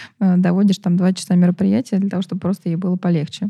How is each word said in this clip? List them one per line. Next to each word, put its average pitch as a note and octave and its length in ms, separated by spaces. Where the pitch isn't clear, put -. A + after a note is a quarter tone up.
э, F#3 180
доводишь F#3 420
там F3 180
два F#3 160
часа - 220
мероприятия F#3+ 640
для G3 100
того, F#3+ 120
чтобы - 200
просто F#3 280
ей E3 60
было F3+ 220
полегче. F3 520